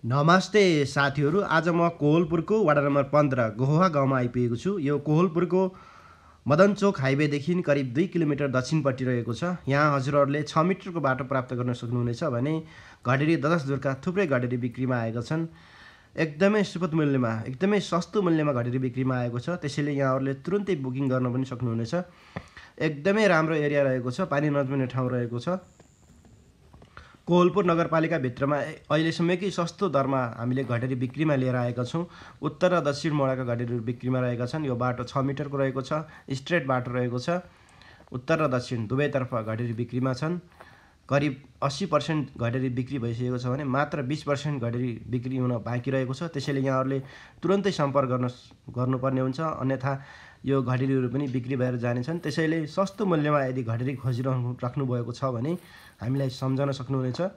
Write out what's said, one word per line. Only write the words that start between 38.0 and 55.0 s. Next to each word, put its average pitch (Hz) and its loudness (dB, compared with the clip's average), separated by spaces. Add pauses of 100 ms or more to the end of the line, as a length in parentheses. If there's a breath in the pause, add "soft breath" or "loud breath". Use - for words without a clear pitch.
उत्तर 127 -2
र 151 2
दक्षिण 120 -2
दुवैतर्फ 135 0
घडेरी 113 -4
बिक्रीमा 123 -2
छन्। 160 -4 (720 loud breath)
करिब 139 2 (260)
अस्सी 143 -2
पर्सेन्ट 147 0
घडेरी 127 -2
बिक्री 127 -4
भइसकेको 120 -2
छ 123 -6
भने 135 -2
मात्र 143 -2
बिस 147 -4
पर्सेन्ट 143 -2
घडेरी 120 -2 (140)
बिक्री 127 -4
हुन 123 0
बाँकी 120 -4
रहेको 131 -2
छ। 165 -8
त्यसैले 139 -2
यहाँहरूले 135 0 (380 loud breath)
तुरन्तै 190 2
सम्पर्क 139 0
गर्न 123 0
स-, - -10 (160)
गर्नुपर्ने 131 0
हुन्छ, 131 -2
अन्यथा 135 -2 (500 loud breath)
यो 135 0
घडेरीहरू 127 0
पनि 139 -2
बिक्री 127 -2
भएर 123 0
जानेछन्। 123 -2
त्यसैले 160 -2
सस्तो 196 -2
मूल्यमा 151 2
यदि 131 -4
घडेरी 120 -4
खोजिरहनु, 127 -2
राख्नुभएको 123 -4